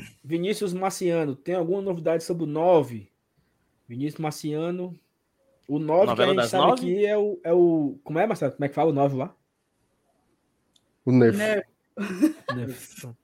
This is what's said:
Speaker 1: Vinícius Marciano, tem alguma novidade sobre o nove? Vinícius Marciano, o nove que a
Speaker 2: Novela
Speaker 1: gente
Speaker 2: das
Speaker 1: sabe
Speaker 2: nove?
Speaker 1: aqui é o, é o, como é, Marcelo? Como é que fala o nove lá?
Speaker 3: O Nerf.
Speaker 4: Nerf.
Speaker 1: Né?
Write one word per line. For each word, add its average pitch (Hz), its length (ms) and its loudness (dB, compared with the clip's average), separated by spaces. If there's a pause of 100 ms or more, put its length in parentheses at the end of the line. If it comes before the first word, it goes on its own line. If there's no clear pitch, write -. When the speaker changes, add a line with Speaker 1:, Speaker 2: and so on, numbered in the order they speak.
(240)
Speaker 1:
Vinícius 180 480 -2
Marciano, 175 640 -2
tem 170 180 -6
alguma 185 280 -2
novidade 165 420 -2
sobre 165 200 -4
o - 20 -4
nove? 147 640 0 (760)
Vinícius 143 340 -8
Marciano, 160 760 -6 (720)
o 147 100 -2
nove 156 280 4
que - 40 2 (120)
a 127 40 6
Speaker 2:
Novela - 40 4
Speaker 1:
gente 139 60 2
Speaker 2:
das 117 140 2
Speaker 1:
sabe - 140 2
Speaker 2:
nove? 220 160 6
Speaker 1:
aqui 185 240 0
é 208 140 0
o, 208 260 -2
é 165 80 0
o, 165 500 4
como 156 160 -4
é, 202 80 2
Marcelo? 165 260 -2
Como 143 120 -6
é 139 40 -2
que 143 60 -8
fala 156 160 2
o 147 40 0
nove 139 220 2
lá? 147 180 -8 (1700)
Speaker 3:
O 127 80 2
Nerf. 117 240 6
Speaker 4:
Nerf. 214 320 -2 (280)
Speaker 1:
Né? 196 680 -4 (580)